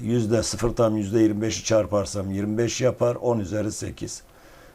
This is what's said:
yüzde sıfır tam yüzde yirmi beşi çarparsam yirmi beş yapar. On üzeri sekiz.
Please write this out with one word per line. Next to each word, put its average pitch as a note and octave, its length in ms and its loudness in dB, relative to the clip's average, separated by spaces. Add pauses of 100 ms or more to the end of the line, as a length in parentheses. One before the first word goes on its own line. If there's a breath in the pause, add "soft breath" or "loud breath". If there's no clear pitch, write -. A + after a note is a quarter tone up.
yüzde A2+ 420 2
sıfır A2+ 340 -2
tam A2 200 4
yüzde G#2 220 0
yirmi G#2 240 4
beşi A2 220 -4
çarparsam G2 680 0
yirmi G#2 280 -2
beş A#2 220 0
yapar. A#2+ 360 2
On A#2+ 220 0
üzeri G#2 340 -2
sekiz. - 500 -10 (520 loud breath)